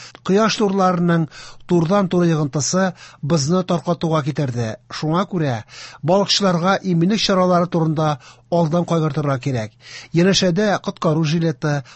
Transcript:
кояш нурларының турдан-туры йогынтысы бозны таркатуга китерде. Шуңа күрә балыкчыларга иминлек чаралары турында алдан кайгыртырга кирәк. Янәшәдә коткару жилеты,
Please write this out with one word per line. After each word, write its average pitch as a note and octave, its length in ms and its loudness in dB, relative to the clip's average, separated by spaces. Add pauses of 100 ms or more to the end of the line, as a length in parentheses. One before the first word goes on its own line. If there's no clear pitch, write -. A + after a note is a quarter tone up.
(260)
кояш G#3 380 2
нурларының F3+ 640 2 (420)
турдан-туры F3 640 2
йогынтысы D#3 640 -2 (260)
бозны D#3 420 0
таркатуга D#3+ 600 -2
китерде. A#2+ 540 -4 (100)
Шуңа E3 400 -2
күрә C#3+ 300 -2 (420)
балыкчыларга F#3 800 2
иминлек F#3 400 0
чаралары F3+ 460 2
турында D#3 480 0 (340)
алдан E3+ 360 0
кайгыртырга D3+ 520 -2
кирәк. B2 380 -6 (340)
Янәшәдә F#3+ 640 2 (100)
коткару E3 400 -2
жилеты, D#3 640 0 (120)